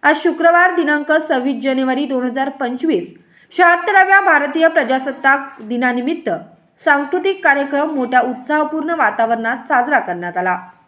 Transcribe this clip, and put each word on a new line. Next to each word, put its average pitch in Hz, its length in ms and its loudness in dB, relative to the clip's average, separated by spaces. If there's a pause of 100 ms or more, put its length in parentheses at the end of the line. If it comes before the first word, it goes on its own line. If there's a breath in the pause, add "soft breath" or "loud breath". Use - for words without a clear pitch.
आज 302 200 2
शुक्रवार 349 520 2
दिनांक 294 360 -2
सव्वीस 277 520 -2
जानेवारी 262 420 -2
दोन 262 180 -4
हजार 262 260 -4
पंचवीस, 254 640 -4 (440 soft breath)
शहात्तराव्या 381 640 4
भारतीय 320 460 2
प्रजासत्ताक 269 920 0
दिनानिमित्त 247 680 -2 (500)
सांस्कृतिक 339 640 0
कार्यक्रम 285 480 0
मोठ्या 254 300 0
उत्साहपूर्ण 294 680 -4
वातावरणात 233 760 -2
साजरा 262 320 0
करण्यात 175 380 -6
आला. 180 200 -2 (300)